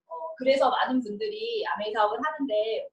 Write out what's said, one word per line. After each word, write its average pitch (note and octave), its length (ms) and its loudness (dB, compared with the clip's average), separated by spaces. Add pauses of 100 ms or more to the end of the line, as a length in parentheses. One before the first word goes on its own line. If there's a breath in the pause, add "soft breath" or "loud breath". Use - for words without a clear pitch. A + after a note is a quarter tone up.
어, E4 300 -8
그래서 C4+ 320 4
많은 B3+ 300 0
분들이 G#3+ 680 -4
아메이 G#3+ 260 -4
사업을 G#3+ 320 2
하는데, A3 680 0